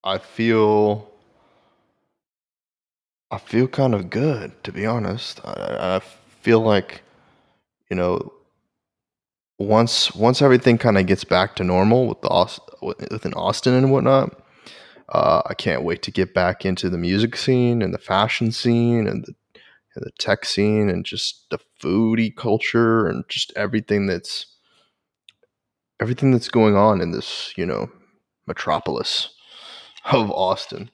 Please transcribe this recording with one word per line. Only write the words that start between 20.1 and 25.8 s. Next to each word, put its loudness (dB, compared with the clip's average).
tech -2
scene 0
and -4
just -10
the -6
foodie 0
culture 0
and -6
just -8
everything -2
that's, -6